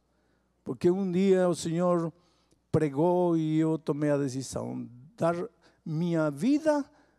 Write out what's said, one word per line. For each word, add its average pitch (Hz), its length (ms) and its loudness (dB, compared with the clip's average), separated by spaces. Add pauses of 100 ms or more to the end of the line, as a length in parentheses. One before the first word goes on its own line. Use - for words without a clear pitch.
(640)
"Porque 156 260 0
um 190 220 0
dia 185 360 4
o 170 60 0
Senhor 170 580 -2 (600)
pregou 165 640 2
e 156 220 0
eu 160 200 2
tomei 147 320 -2
a 143 80 2
decisão, 123 720 -6 (280)
dar 170 180 0 (500)
minha 160 460 0
vida, 285 540 0 (340)